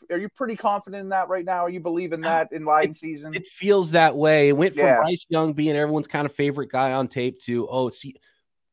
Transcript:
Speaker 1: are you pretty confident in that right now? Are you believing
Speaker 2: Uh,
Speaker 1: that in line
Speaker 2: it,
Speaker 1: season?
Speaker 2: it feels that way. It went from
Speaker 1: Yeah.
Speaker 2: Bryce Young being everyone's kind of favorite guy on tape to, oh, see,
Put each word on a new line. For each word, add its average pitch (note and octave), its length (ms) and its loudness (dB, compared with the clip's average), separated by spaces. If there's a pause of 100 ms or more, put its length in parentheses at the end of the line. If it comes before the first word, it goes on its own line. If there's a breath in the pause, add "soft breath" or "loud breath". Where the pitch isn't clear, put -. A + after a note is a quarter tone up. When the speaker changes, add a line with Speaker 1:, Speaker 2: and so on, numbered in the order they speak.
(120)
Speaker 1:
are F3 60 -2
you G3+ 100 -8
pretty A#3 260 -8
confident G3+ 460 -6
in F#3+ 80 -14
that F#3+ 200 -2
right F#3 160 -4
now? F3+ 200 -4
Are F3 40 -4
you F3+ 120 -8
believing E3 440 -6
Speaker 2:
Uh, E3 40 -2
Speaker 1:
that E3 240 -2
in D#3 120 -10
line D3+ 280 2
Speaker 2:
it, - 40 -16
Speaker 1:
season? D#3 380 -14
Speaker 2:
it F#3 140 -10
feels F#3+ 420 0
that D#3+ 260 4
way. D3+ 340 6
It C#3 60 4
went E3 180 0
from C#3+ 100 2
Speaker 1:
Yeah. B2+ 140 6
Speaker 2:
Bryce E3 300 0
Young D#3+ 260 0
being D3+ 200 0
everyone's D3+ 320 0
kind D3 200 -4
of C#3+ 60 -6
favorite C#3+ 380 -4
guy C3 220 0
on C3 160 -2
tape B2+ 340 -6
to, A#2 260 -4
oh, B2+ 200 -2
see, C3+ 260 -14 (580)